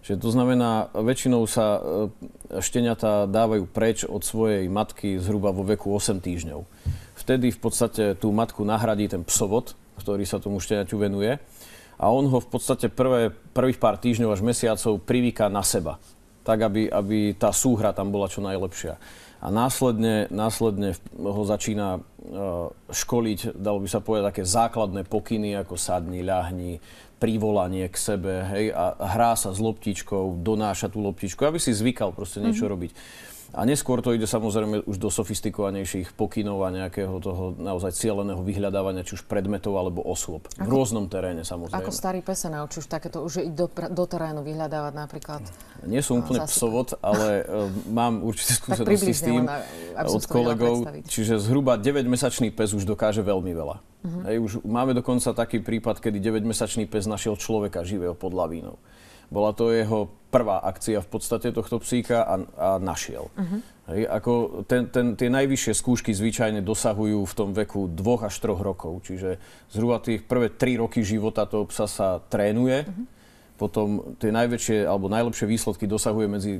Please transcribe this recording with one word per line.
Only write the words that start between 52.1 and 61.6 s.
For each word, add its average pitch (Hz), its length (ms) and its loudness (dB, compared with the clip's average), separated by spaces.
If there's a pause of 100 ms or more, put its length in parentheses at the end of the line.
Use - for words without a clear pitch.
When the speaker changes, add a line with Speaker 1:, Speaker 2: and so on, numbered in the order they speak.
Speaker 1:
pes 107 240 0
už 98 80 0
dokáže 107 400 2
veľmi 92 320 0
veľa. 76 200 -6 (280)
Speaker 2:
Mhm. 175 220 -6
Speaker 1:
Hej, 110 160 2
už 101 100 -2 (160)
máme 123 240 2
dokonca 123 400 2
taký 113 320 0
prípad, 113 380 -2
kedy 104 180 0
deväťmesačný 110 720 0
pes 107 180 -2
našiel 107 320 -2
človeka 101 480 -2
živého 87 240 -2
pod 90 240 -6
lavínou. 82 400 -4 (500)
Bola 104 240 2
to 113 240 2
jeho 110 320 2 (240)
prvá 107 320 4
akcia 101 400 0
v - 80 -12
podstate 113 400 -2
tohto 113 320 -2